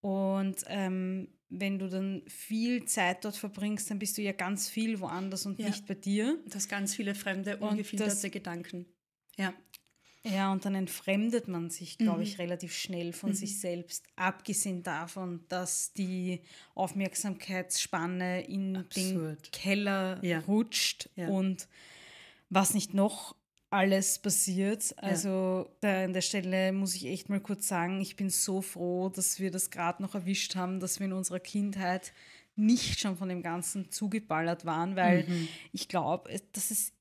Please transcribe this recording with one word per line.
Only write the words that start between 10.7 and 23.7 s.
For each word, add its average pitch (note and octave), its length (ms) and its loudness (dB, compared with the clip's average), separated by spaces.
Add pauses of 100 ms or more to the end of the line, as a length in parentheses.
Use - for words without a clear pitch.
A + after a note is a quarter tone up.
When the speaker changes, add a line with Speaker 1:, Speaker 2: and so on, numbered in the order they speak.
Speaker 1:
entfremdet G#3 760 0
man E3+ 200 -2
sich, - 280 -10
glaub G#3+ 200 6
Speaker 2:
Mhm. G#3+ 60 2
Speaker 1:
ich, G3 160 -4
relativ F3 340 -4
schnell F3 380 -4
von G3 200 -4
Speaker 2:
Mhm. G3 40 2
Speaker 1:
sich G3+ 240 -4
selbst, F3 460 -6 (100)
abgesehen F#3 680 -2
davon, E3+ 680 -6
dass F3+ 440 -2
die F3+ 480 -2 (340)
Aufmerksamkeitsspanne F#3 1700 -2
in F#3+ 280 -2
den F#3+ 120 0
Speaker 2:
Absurd. F3+ 680 -2
Speaker 1:
Keller G3 720 0
Speaker 2:
Ja. E3+ 160 2
Speaker 1:
rutscht - 760 2
Speaker 2:
Ja. F3 120 -4
Speaker 1:
und F#3+ 400 2 (840)
was F#3+ 240 6
nicht - 200 0
noch G3 420 2 (340)
alles G3 500 4